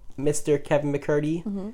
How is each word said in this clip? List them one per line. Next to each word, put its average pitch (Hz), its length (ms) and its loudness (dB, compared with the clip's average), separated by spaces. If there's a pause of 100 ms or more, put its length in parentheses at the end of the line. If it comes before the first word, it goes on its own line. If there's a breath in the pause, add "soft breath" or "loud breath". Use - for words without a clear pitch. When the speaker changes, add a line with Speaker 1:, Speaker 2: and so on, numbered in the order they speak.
(160)
Speaker 1:
Mister 147 400 2
Kevin 143 360 2
McCurdy, 151 520 0
Speaker 2:
Mm-hmm. 196 300 -6